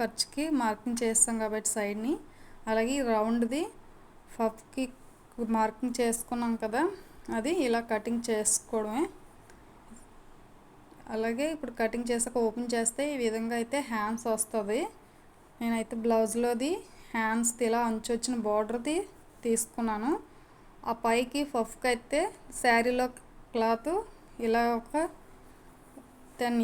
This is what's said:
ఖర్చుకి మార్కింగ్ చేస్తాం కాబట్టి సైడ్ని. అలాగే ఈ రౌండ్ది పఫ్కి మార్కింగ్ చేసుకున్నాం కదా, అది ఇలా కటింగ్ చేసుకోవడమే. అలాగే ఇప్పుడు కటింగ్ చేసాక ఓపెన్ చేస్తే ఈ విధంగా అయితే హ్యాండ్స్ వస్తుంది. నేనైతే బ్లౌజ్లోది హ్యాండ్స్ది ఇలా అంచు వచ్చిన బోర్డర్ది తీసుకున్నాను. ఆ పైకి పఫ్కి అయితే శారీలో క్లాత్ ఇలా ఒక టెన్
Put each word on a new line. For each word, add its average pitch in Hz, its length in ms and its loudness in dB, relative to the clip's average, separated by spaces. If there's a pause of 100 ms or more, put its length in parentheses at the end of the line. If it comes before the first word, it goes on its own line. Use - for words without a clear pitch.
ఖర్చుకి 240 440 -2 (180)
మార్కింగ్ 233 420 -2
చేస్తాం 226 400 4
కాబట్టి 214 320 -2
సైడ్ని. 214 360 -2 (580)
అలాగే 226 280 2
ఈ 254 140 0
రౌండ్ది 233 520 2 (720)
పఫ్కి 226 480 -2 (720)
మార్కింగ్ 220 420 0
చేసుకున్నాం 233 540 0 (100)
కదా, 220 180 0 (540)
అది 233 160 0 (140)
ఇలా 233 140 2 (120)
కటింగ్ 233 380 -2
చేసుకోవడమే. 214 720 0 (2000)
అలాగే 233 400 0
ఇప్పుడు 262 260 -8
కటింగ్ 233 300 0
చేసాక 233 260 0 (100)
ఓపెన్ 233 280 -2
చేస్తే 233 300 0 (100)
ఈ - 80 -2
విధంగా 226 380 0
అయితే 233 180 -2 (140)
హ్యాండ్స్ 220 400 0
వస్తుంది. 220 480 0 (800)
నేనైతే 233 360 -2 (100)
బ్లౌజ్లోది 233 640 2 (420)
హ్యాండ్స్ది 233 560 0
ఇలా 233 100 2 (100)
అంచు 220 260 -2
వచ్చిన 240 200 -2 (120)
బోర్డర్ది 226 480 0 (500)
తీసుకున్నాను. 226 680 0 (760)
ఆ 233 40 2 (120)
పైకి 247 380 2 (100)
పఫ్కి 233 380 -2
అయితే 240 280 0 (420)
శారీలో 247 440 4 (480)
క్లాత్ 226 400 2 (540)
ఇలా 226 160 4 (160)
ఒక 294 260 0 (1400)
టెన్ 240 220 2